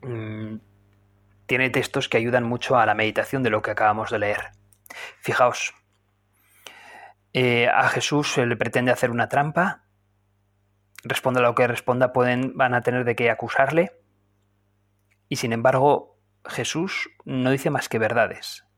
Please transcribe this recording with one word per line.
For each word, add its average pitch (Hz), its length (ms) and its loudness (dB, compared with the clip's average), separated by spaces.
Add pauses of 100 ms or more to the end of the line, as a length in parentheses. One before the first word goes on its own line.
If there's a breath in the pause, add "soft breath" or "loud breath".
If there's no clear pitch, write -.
mm, 110 520 -10 (920)
tiene 127 240 2
textos 131 380 -2
que 123 100 2
ayudan 120 260 2
mucho 123 340 0
a 110 80 6
la 107 80 2
meditación 110 480 -2
de 120 80 2
lo 107 120 0
que 110 100 -4
acabamos 107 380 0
de 110 100 -2
leer. 104 320 -4 (680 loud breath)
Fijaos, - 560 0 (1600 loud breath)
eh, 120 360 2
a 139 200 2
Jesús 147 460 -2
se 127 120 2
le 117 100 -2
pretende 123 360 0
hacer 120 180 0
una 117 180 -2
trampa. 156 540 -2 (1200)
Responda 123 380 -2
lo 120 140 4
que 123 120 4
responda, 123 460 0
pueden, 123 440 0
van 127 180 2
a 120 80 0
tener 123 220 0
de 117 120 0
qué 120 140 2
acusarle. 139 640 2 (1400)
Y 139 60 -4
sin 117 180 -2
embargo, 131 640 2 (260)
Jesús - 640 -4 (160)
no 131 260 0
dice 135 200 0
más 139 180 -4
que 117 100 -2
verdades. 110 680 -2 (120)